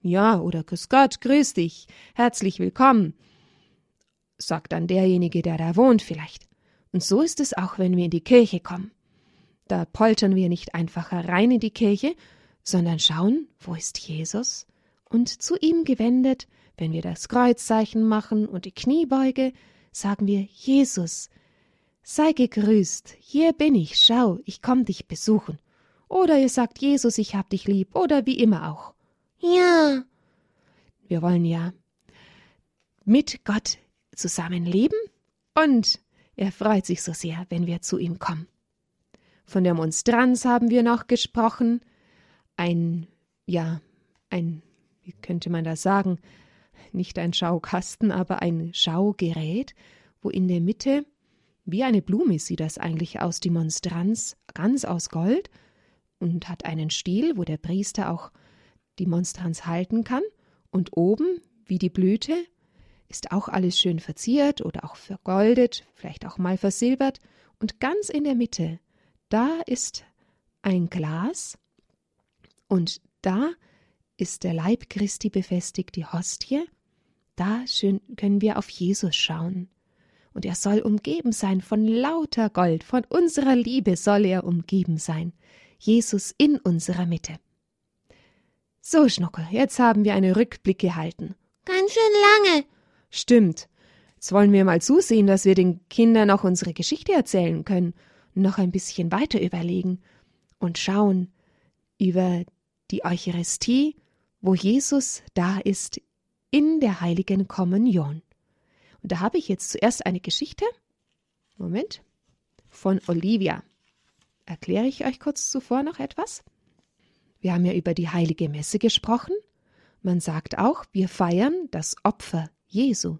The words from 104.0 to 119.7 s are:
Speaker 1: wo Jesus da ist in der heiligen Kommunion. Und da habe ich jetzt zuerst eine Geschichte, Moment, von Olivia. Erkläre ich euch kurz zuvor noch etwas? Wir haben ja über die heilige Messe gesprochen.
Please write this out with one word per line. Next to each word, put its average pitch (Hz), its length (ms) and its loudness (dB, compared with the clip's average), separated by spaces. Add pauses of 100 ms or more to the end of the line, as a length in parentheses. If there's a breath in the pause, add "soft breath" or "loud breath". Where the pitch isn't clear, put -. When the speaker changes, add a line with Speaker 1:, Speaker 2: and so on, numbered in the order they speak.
Speaker 1:
wo 190 140 2
Jesus 254 680 0 (120)
da 185 240 -2
ist - 420 -4 (500)
in 302 300 2
der 208 200 0
heiligen 185 480 0
Kommunion. 180 720 0 (800)
Und 185 100 -6
da 170 80 -4
habe 226 180 0
ich 311 100 -6
jetzt - 220 -4
zuerst - 360 0
eine 185 140 -4
Geschichte, - 440 -6 (920)
Moment, 190 460 -8 (640)
von - 380 -2
Olivia. 180 560 -2 (840)
Erkläre 185 400 -4
ich - 180 -6
euch 262 160 -6
kurz - 300 -6
zuvor 262 320 -4
noch 311 160 -8
etwas? 294 440 -10 (1000)
Wir 180 140 -2
haben 175 120 2
ja 180 80 0
über 175 200 -2
die 170 140 -4
heilige 165 400 -2
Messe 147 300 -6
gesprochen. 226 560 -2 (680)